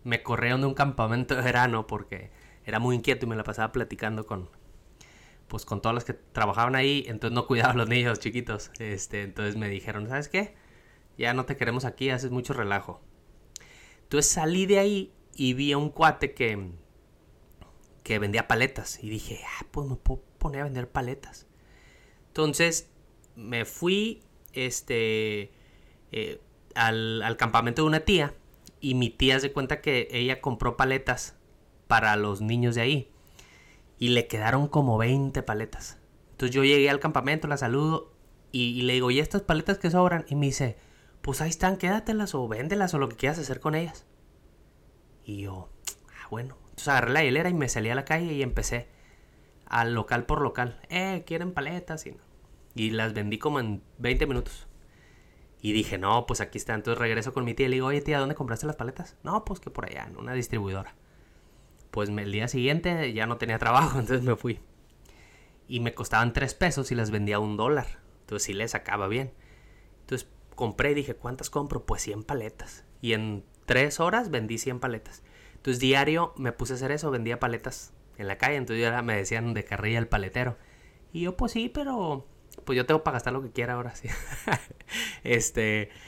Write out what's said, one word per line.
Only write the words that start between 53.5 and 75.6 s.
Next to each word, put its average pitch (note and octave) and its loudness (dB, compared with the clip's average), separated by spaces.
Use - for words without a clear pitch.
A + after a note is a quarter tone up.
en G#2+ -4
veinte B2 0
minutos. B2 -4
Y G#2+ -2
dije, G#2 0
"No, G2 2
pues - -2
aquí - -6
está". - -4
Entonces A2+ -2
regreso A2+ -2
con B2+ -2
mi A#2 -2
tía C3 2
y - 0
le C3 2
digo, C3 0
"Oye, C#3+ 0
tía, D3 0
¿dónde C#3 -2
compraste A#2 -4
las - -4
paletas?". C3 -10
"No, G#3+ -2
pues F#3+ -8
que - -14
por - -8
allá, C2 -10
en - -16
una B2 -8
distribuidora". G2+ -4
Pues G#2 -2
me, G#2 -4
el G2+ -6
día A2 0
siguiente D3+ 0
ya A2 0
no A#2 -2
tenía A2+ 0
trabajo, C3 4
<laughs> - -
entonces B2 0
me A#2+ 4
fui. A#2 -4
Y A#2+ -2
me A#2 -2
costaban A2+ 2
tres C#3 -2
pesos C#3+ 0
y B2 0
las A2 0
vendía G#2 0
a G#2 2
un G#2+ -2
dólar. B2 0
Entonces - -6
sí G2+ -6
le G#2+ -4
sacaba G2+ -4
bien. B2 -2
Entonces - -6
compré B2+ 0
y C#3+ 4
dije, B2 -4
"¿Cuántas - -10
compro?". C#3+ -4
Pues - -2
cien G#2+ -6
paletas. - -8
Y A2+ 0
en G#2+ -2
tres C#3 2
horas F#3+ 0
vendí A2+ -2
cien B2 -4
paletas. A#2 -6
Entonces B2 -2